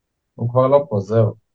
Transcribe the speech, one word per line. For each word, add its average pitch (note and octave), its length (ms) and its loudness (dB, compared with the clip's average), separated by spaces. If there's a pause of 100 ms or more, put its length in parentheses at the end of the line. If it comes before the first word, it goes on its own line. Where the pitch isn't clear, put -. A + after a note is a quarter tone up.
(340)
הוא A#2 160 -8
כבר B2+ 160 0
לא C#3+ 220 2
פה, G2+ 120 -4
זהו. G#2+ 340 0 (200)